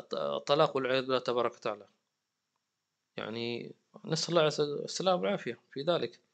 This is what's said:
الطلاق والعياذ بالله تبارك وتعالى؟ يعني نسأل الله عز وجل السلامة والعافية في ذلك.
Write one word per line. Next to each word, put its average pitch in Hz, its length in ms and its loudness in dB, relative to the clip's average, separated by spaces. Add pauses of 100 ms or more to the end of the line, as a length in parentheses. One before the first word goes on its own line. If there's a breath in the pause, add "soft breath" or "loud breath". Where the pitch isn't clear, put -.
(140)
الطلاق 143 640 2
والعياذ 131 260 2
بالله 131 160 2
تبارك 120 360 0
وتعالى؟ 104 340 -8 (1300)
يعني 117 580 -6 (300)
نسأل 160 260 -2
الله 165 120 6
عز 151 180 2
وجل 147 240 -2
السلامة 180 360 0
والعافية 190 400 -2 (100)
في 135 120 -8
ذلك. 151 380 0 (140)